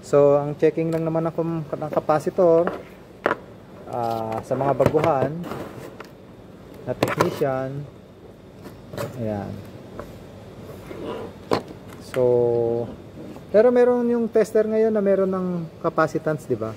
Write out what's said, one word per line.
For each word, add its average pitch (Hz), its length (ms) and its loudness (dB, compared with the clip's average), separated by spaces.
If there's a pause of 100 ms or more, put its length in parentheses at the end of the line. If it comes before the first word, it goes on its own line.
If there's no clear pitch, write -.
So, 143 400 6
ang 147 160 -6
checking 160 320 2
lang 165 160 -2
naman 160 240 0
ng 160 80 -6
com-, 165 260 -2
ng 147 300 -8
capacitor, 165 800 2 (1200)
ah, 113 480 -2
sa 127 160 -4
mga 135 160 0
baguhan 139 580 2 (1600)
na 127 80 -4
technician. 139 880 -2 (1400)
Ayan. 101 320 -4 (2500)
So, 120 800 2 (640)
pero 220 160 6
meron 247 400 4
yung 240 240 2
tester 214 320 4
ngayon 220 280 2
na 208 120 2
meron 190 240 4
ng 185 180 -2 (380)
capacitance, 156 640 0
di 123 80 0
ba? 110 200 -6